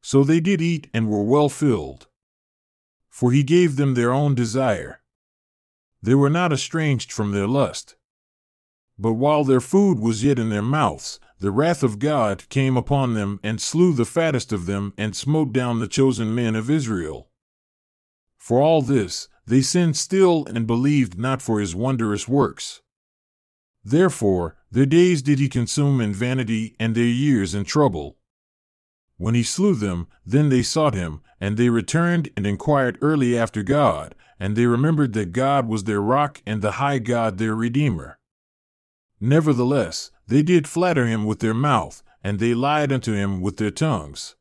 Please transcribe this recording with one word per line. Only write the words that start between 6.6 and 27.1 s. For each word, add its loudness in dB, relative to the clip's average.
from -4
their 0
lust. -2
But -2
while 2
their 4
food 4
was 0
yet 4
in -2
their -2
mouths, -4
the -2
wrath 0
of 0
God -2
came 0
upon 0
them -4
and -6
slew 2
the 0
fattest -2
of -6
them -4
and -6
smote 0
down -2
the -4
chosen 0
men -2
of -4
Israel. -4
For 0
all 4
this, -2
they 4
sinned 0
still 2
and -4
believed 0
not -4
for 0
his -2
wondrous -2
works. -2
Therefore, 0
their 2
days 4
did 2
he 0
consume 0
in -2
vanity -4
and 0
their 2
years 0